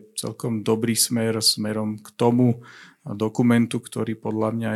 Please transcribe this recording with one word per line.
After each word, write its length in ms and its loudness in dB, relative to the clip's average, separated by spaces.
celkom 460 -6
dobrý 320 0
smer 480 0
smerom 560 -2
k 160 -20
tomu 480 4
dokumentu, 760 2
ktorý 340 -6
podľa 380 -2
mňa 220 -4